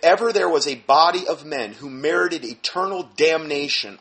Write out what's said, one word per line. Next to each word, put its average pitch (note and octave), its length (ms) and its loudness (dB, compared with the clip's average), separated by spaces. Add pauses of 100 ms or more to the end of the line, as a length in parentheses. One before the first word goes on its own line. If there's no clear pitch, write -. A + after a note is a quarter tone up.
ever G#3 280 4
there F#3+ 180 0
was D3 180 2
a C#3 80 -6
body E3 520 4
of D3 180 -6
men B2+ 280 -8
who C3+ 160 -16
merited D#3+ 540 -2
eternal F3+ 600 -6
damnation D3 960 -2